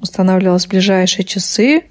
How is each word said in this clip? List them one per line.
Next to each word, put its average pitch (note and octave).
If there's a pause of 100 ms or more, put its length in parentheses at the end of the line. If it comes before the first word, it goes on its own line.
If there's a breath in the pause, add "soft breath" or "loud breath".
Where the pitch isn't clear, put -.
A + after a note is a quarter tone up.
устанавливалась F#3
в -
ближайшие F#3
часы B3+